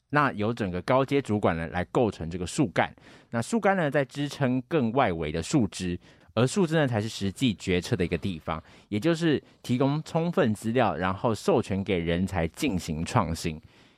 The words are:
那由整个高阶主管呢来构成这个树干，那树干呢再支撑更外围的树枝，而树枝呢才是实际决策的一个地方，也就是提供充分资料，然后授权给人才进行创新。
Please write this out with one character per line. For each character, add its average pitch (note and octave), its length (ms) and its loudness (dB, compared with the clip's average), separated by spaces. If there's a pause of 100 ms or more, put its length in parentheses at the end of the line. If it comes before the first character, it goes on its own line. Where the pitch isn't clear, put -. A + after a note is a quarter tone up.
(100)
那 C#3+ 220 2
由 G#2 200 -2
整 A2+ 160 -4
个 F2+ 140 -4
高 C3 220 4
阶 C#3 180 0
主 G#2+ 160 0
管 G2 180 2
呢 E2 120 -4
来 F2+ 240 -2
构 A#2+ 180 4
成 D#2+ 180 -6
这 E2+ 80 -6
个 F2 80 -6
树 C#3+ 220 0
干， - 260 0 (380)
那 A#2 100 -2
树 A3+ 200 -2
干 G3 160 2
呢 E3 120 0
再 C#3 160 0
支 C#3+ 240 -4
撑 C3 340 0
更 B2+ 280 0
外 A#2 220 2
围 D#2+ 180 -4
的 E2 100 -2
树 B2+ 280 2
枝， F2+ 280 -4 (380)
而 A2+ 100 4
树 F3 220 2
枝 D#3 80 -2
呢 D3+ 140 4
才 A#2 120 0
是 A2 80 -2
实 G2 220 -4
际 A2+ 240 2
决 F2+ 260 0
策 - 140 -2
的 F2+ 100 0
一 E2+ 40 0
个 E2+ 100 0
地 F#2+ 180 -4
方， D#2+ 240 -6 (280)
也 G#2 100 -2
就 D#3+ 160 2
是 D#3 260 2 (220)
提 B2 160 0
供 C#3 240 2
充 E3+ 300 -2
分 C3+ 200 2
资 A2 200 -4
料， A2 240 2
然 F#2 180 0
后 A2+ 180 0
授 C3 300 2
权 G2 220 -2
给 F#2 160 0
人 E2+ 260 2
才 E2+ 220 -2
进 A#2+ 280 -2
行 E2+ 280 -4
创 E2+ 280 0
新。 E2+ 280 -6 (380)